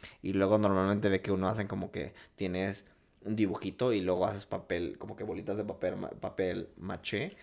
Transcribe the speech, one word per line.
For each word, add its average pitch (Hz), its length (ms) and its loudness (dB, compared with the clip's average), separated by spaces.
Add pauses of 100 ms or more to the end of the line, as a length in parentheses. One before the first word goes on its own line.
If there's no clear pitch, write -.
(220)
y 95 100 -2
luego 98 240 6
normalmente 101 540 4
ve 95 100 4
que 101 120 -2
uno 95 160 2
hacen 104 180 0
como 98 260 -4
que - 220 -6 (200)
tienes 95 520 -2 (400)
un 110 100 -2
dibujito 101 560 0
y 104 80 4
luego 90 240 2
haces 101 220 -2
papel, 87 520 -4
como 104 160 -10
que 101 80 -10
bolitas 104 360 -4
de 104 60 -2
papel 95 320 -2
ma-, 98 120 -6
papel 92 720 -4
maché 98 500 -4 (140)